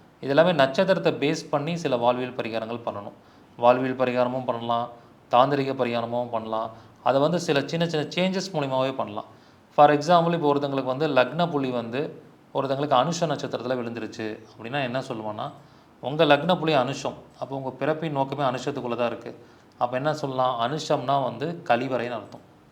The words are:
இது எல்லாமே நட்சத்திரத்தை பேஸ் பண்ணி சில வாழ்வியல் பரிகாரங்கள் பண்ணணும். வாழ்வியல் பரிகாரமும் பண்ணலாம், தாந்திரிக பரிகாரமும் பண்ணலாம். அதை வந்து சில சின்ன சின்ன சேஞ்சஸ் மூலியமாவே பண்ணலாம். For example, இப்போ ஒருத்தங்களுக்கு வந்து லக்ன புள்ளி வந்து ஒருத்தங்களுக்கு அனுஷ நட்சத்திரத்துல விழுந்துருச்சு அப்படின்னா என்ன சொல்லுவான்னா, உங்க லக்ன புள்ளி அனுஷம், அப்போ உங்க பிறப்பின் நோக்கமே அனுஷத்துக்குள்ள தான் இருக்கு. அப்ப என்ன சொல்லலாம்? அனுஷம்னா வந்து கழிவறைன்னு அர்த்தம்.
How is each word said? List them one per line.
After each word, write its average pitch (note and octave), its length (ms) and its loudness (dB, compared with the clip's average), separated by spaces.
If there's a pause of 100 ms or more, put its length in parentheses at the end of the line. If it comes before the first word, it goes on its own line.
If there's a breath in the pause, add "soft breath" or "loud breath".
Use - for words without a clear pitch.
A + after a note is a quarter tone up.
(220 loud breath)
இது C3 80 -4
எல்லாமே D#3+ 220 6
நட்சத்திரத்தை E3+ 600 2
பேஸ் - 380 -2
பண்ணி D#3 280 -2
சில C#3+ 200 -2
வாழ்வியல் B2 380 0
பரிகாரங்கள் A2+ 520 -6
பண்ணணும். G#2 300 -10 (400 loud breath)
வாழ்வியல் B2+ 380 4
பரிகாரமும் B2 500 0
பண்ணலாம், A#2 440 -2 (420 loud breath)
தாந்திரிக C3+ 420 4
பரிகாரமும் A#2+ 560 -2
பண்ணலாம். A2 420 -4 (320 loud breath)
அதை C3 180 4
வந்து E3 180 2
சில C#3+ 260 0
சின்ன E3 220 -2
சின்ன D#3 280 -2
சேஞ்சஸ் F#3 380 -2
மூலியமாவே C3+ 420 -2
பண்ணலாம். G#2+ 300 -8 (500 soft breath)
For D3 140 10
example, E3 440 4
இப்போ D3 200 2
ஒருத்தங்களுக்கு C3+ 400 -2
வந்து C#3+ 140 0
லக்ன C#3+ 420 2
புள்ளி C#3 200 -2
வந்து B2 600 -6 (240)
ஒருத்தங்களுக்கு C#3 480 0
அனுஷ E3 240 -2
நட்சத்திரத்துல C3 540 -4
விழுந்துருச்சு A2+ 640 -8
அப்படின்னா B2 380 -8
என்ன B2 160 -4
சொல்லுவான்னா, A2+ 520 -8 (500 loud breath)
உங்க D3+ 240 2
லக்ன D3+ 340 4
புள்ளி D#3 160 0
அனுஷம், C3 380 0 (260)
அப்போ C3 160 -8
உங்க C3+ 140 -6
பிறப்பின் D3+ 420 -4
நோக்கமே C#3 320 -2
அனுஷத்துக்குள்ள B2+ 520 -2
தான் A#2+ 120 0
இருக்கு. A#2 240 -8 (460 loud breath)
அப்ப B2 180 -2
என்ன D3 180 -2
சொல்லலாம்? B2+ 580 0
அனுஷம்னா C#3 520 0
வந்து C3+ 400 -6
கழிவறைன்னு B2 560 -2
அர்த்தம். - 260 -16 (260)